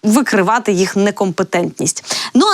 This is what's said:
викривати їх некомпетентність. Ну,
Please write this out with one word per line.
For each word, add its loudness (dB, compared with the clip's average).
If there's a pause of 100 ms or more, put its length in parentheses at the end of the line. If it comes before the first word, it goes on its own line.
викривати 2
їх 0
некомпетентність. -2 (180)
Ну, 4